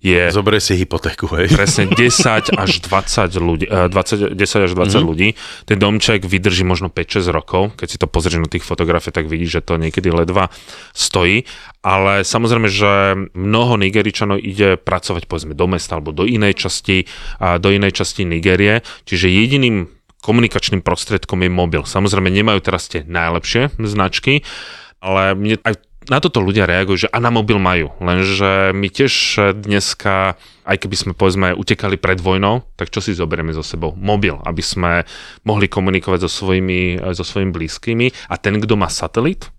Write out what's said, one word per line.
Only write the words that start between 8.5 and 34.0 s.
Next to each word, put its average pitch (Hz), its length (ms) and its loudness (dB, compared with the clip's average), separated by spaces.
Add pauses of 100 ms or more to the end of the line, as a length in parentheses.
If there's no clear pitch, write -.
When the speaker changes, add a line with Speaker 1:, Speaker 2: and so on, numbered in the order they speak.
Speaker 1:
fotografiách, 85 500 -2
tak 80 140 -2
vidíš, 80 260 -4
že 82 120 -2
to 85 120 -2
niekedy 82 320 -2
ledva 87 400 2 (440)
stojí, 95 520 0 (360)
ale 98 420 2
samozrejme, 113 420 2
že 101 260 2 (400)
mnoho 110 460 2
Nigeričanov 101 640 0
ide 98 380 2
pracovať, 90 500 -4
povedzme, 80 260 -8
do 76 140 0
mesta 90 280 -2
alebo 78 180 -8
do 78 100 -2
inej 107 360 2
časti, - 460 -2 (320)
a 87 220 0
do 92 100 2
inej 98 240 2
časti - 300 -4
Nigérie, 92 580 2 (220)
čiže 92 240 -2
jediným 110 640 2 (280)
komunikačným 107 600 0
prostriedkom 90 580 -2
je 90 120 2
mobil. 85 320 0
Samozrejme, 98 460 0
nemajú 101 320 2
teraz - 260 -4
tie 80 160 -8
najlepšie 85 720 -2
značky, 104 680 0 (520)
ale 95 360 0
mne 104 260 0
aj 113 140 0 (320)
na 131 120 2
toto 151 200 0
ľudia 98 260 4
reagujú, 92 400 2
že 110 40 0
a 110 100 -2
na 120 100 2
mobil 110 300 2
majú, 90 400 2
lenže 95 720 2
my 98 160 -2
tiež 131 260 2 (440)
dneska, 98 840 0 (240)
aj 98 160 0
keby 98 160 -6
sme, 95 180 -4
povedzme, 92 400 2
utekali 95 440 -2
pred 92 200 0
vojnou, 95 460 0 (120)
tak 87 140 -8
čo - 120 -6
si 104 120 -4
zoberieme 80 380 -4
so 78 100 -6
sebou? 80 320 -6
Mobil, 98 480 -2